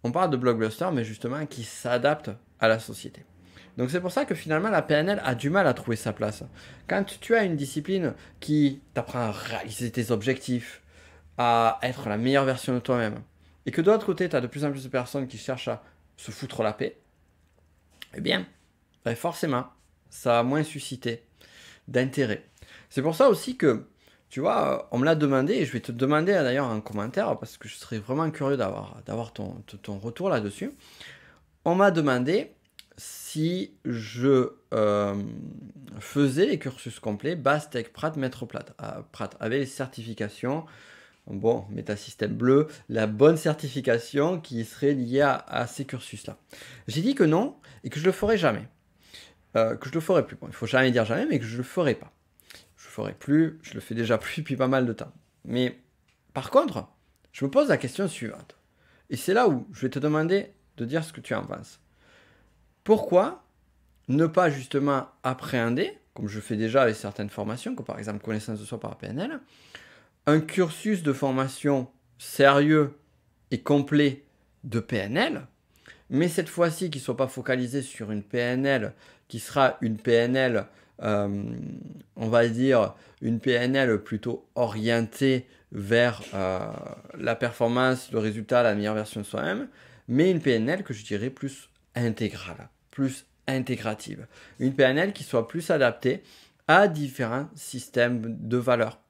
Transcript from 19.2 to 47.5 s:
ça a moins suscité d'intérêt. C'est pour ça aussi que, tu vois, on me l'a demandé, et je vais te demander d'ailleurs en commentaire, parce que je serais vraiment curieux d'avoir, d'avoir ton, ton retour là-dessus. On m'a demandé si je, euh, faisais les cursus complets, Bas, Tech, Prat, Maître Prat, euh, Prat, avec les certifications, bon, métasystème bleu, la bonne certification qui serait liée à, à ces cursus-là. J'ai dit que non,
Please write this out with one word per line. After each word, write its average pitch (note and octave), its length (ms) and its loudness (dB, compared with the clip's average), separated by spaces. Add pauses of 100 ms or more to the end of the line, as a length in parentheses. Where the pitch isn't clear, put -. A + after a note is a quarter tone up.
ça A#2 300 2
a A#2 40 4
moins C#3+ 200 2
suscité C3 600 -8 (640)
d'intérêt. B2+ 580 0 (440)
C'est C3 140 -2
pour D#3+ 120 0
ça C4 140 6
aussi B3 280 0
que, B2 280 2 (440)
tu - 100 -8
vois, E3 520 0
on - 60 -2
me C3 80 2
l'a E3 80 6
demandé, C#3+ 400 2
et A3 120 2
je A#2 80 -8
vais A#2 80 -4
te - 100 -10
demander D3 400 2
d'ailleurs C#3 360 2
en G#2+ 140 -2
commentaire, B2+ 560 -4
parce - 200 -16
que - 100 -18
je - 80 -16
serais - 240 -10
vraiment D3+ 320 -2
curieux C#3 260 -2
d'avoir, G2 480 -6
d'avoir A2 280 -6
ton, F#2+ 280 -10 (220)
ton G2+ 160 -8
retour A#2 300 -6
là-dessus. B2 420 -2 (920)
On E3+ 120 2
m'a G3 160 6
demandé D3+ 640 0 (420)
si - 800 -6 (100)
je, A#2+ 680 2 (200)
euh, G#2 480 2 (800)
faisais C#3+ 480 2
les A3+ 100 0
cursus C3 420 -10
complets, A2+ 360 -4
Bas, C#3+ 240 2
Tech, B2 300 -8
Prat, D#3 260 -6
Maître B2+ 300 -6
Prat, - 200 -12 (160)
euh, G#2+ 200 -12 (100)
Prat, - 180 -8 (100)
avec A#2 200 -2
les C3+ 80 -2
certifications, B2 1000 -6 (600)
bon, G#2+ 420 0
métasystème G#2+ 640 -6
bleu, C3 340 4 (200)
la A2 180 0
bonne C3+ 320 6
certification C#3+ 1000 -2
qui A#2 260 -6
serait C#3+ 280 0
liée B2+ 280 0
à, C#3 140 4
à - 320 -6
ces - 180 -8
cursus-là. - 520 -12 (500)
J'ai B2+ 140 -4
dit C4 120 2
que A#3 100 4
non, F3 320 4 (280)